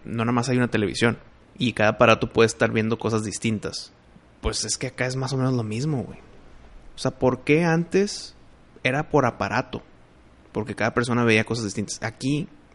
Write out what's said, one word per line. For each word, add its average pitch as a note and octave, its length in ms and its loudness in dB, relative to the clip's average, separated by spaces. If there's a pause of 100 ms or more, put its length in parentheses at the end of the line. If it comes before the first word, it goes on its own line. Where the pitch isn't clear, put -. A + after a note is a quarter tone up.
no A2+ 200 -4
nada A#2+ 80 0
más B2 160 0
hay B2 80 2
una B2 120 2
televisión. A2 500 0 (380)
Y A#2+ 180 0
cada G#2+ 160 4
aparato A2+ 420 4
puede A2+ 160 6
estar A2+ 240 0
viendo A2+ 260 0
cosas A2 260 0
distintas. - 680 -4 (480)
Pues A2 240 -2
es G#2+ 120 -4
que C3 120 -6
acá B2 180 -4
es B2+ 80 -4
más C3 180 -4
o C3+ 40 -2
menos C3 180 2
lo A#2+ 100 0
mismo, A#2+ 380 -4
güey. - 160 -12 (800)
O - 20 -18
sea, C3 140 -2
¿por B2+ 320 0
qué D3+ 200 4
antes E3+ 680 0 (480)
era C3 260 -2
por C#3 180 4
aparato? A2+ 560 -4 (680)
Porque G#2+ 240 -6
cada A2 200 -2
persona A#2+ 300 0
veía A2 200 4
cosas A2+ 200 -4
distintas. G2+ 380 -6
Aquí C#3 460 -4 (260)